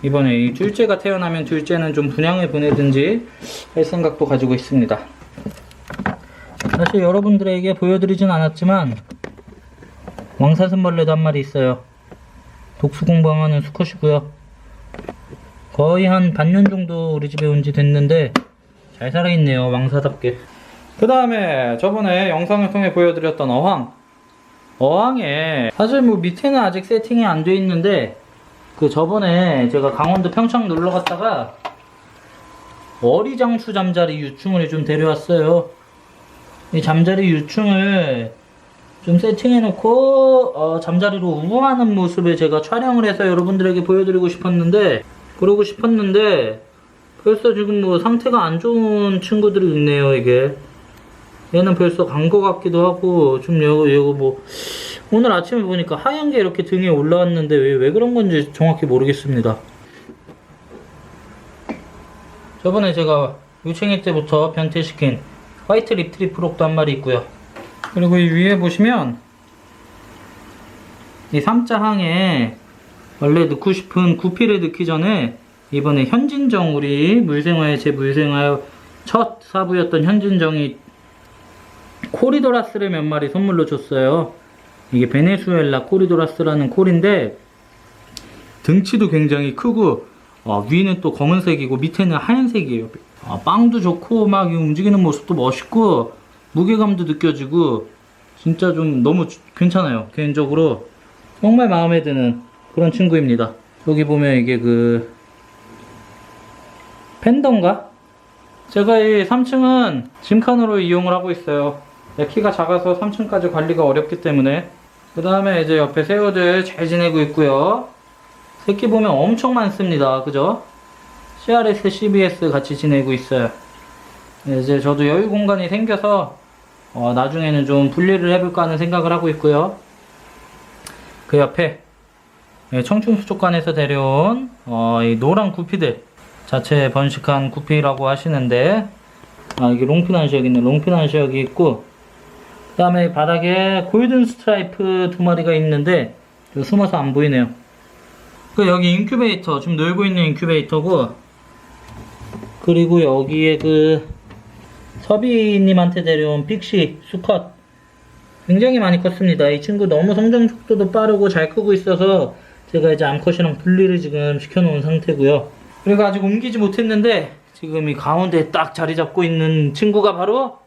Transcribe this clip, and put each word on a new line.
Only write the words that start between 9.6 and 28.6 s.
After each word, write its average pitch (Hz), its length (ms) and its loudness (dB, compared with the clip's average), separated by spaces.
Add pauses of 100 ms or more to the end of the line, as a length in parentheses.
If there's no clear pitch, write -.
왕사슴벌레도 170 760 2
한 156 80 2
마리 151 200 0
있어요. 131 400 -2 (1000)
독수 147 260 -2
공방하는 156 560 2
수컷이고요. 147 680 -4 (1400)
거의 175 320 2
한 185 280 2
반년 175 320 2
정도 170 500 -4
우리 147 140 -4
집에 151 180 -4
온 147 160 0
지 143 80 -2
됐는데 143 640 2 (680)
잘 127 120 -6
살아있네요, 151 600 0
왕사답게. 123 680 -2 (640)
그 220 80 2
다음에 196 680 0
저번에 190 520 0
영상을 185 420 0
통해 196 220 0
보여드렸던 160 560 0
어항. 143 440 0 (840)
어항에 156 960 0
사실 247 300 0
뭐 226 140 4
밑에는 180 420 -2
아직 190 260 -2
세팅이 226 400 0
안 160 180 -2
돼 185 120 2
있는데 185 600 0 (600)